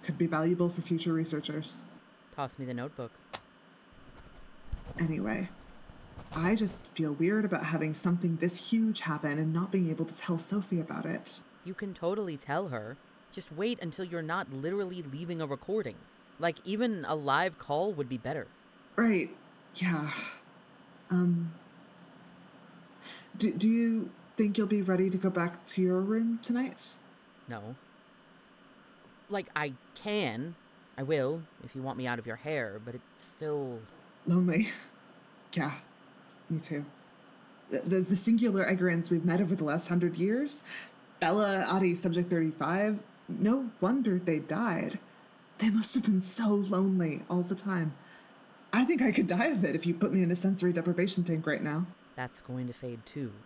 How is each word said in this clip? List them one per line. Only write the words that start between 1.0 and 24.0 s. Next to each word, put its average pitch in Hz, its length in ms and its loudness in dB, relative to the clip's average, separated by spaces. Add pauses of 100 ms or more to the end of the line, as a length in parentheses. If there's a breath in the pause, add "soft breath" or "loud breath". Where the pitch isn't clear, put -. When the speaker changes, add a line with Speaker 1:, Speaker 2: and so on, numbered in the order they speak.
Speaker 1:
researchers. 156 720 -2 (500)
Speaker 2:
Toss 135 240 -8
me 135 60 -6
the 127 100 -6
notebook. 120 360 -8 (1900)
Speaker 1:
Anyway, 175 500 -2 (880)
I 175 200 2
just 208 320 -2
feel 156 280 -2
weird 196 300 2
about 180 200 0
having 156 300 0
something 175 420 2
this 175 340 -2
huge 226 300 2
happen 151 380 -2
and 160 140 0
not 180 200 0
being 180 180 2
able 160 140 -2
to 165 120 -8
tell 170 220 -2
Sophie 190 420 -2
about - 260 -6
it. - 340 -8 (240)
Speaker 2:
You 185 100 -10
can 196 200 -8
totally 180 420 -4
tell 160 320 -4
her. 120 280 -6 (360)
Just - 200 -14
wait 214 280 -2
until 175 240 -6
you're 170 180 -6
not 160 300 -4
literally 180 500 -4
leaving 160 380 -6
a 156 60 -2
recording. 139 480 -4 (440)
Like, 165 260 0
even 208 420 0
a 151 80 0
live 151 440 0
call 170 340 0
would 143 160 -4
be 123 100 -4
better. 127 280 -6 (500)
Speaker 1:
Right. 208 340 4 (460)
Yeah. 156 340 0 (1000 loud breath)
Um, 175 420 4 (1900 loud breath)
do, 208 140 2
do 190 160 4
you 226 420 4 (260)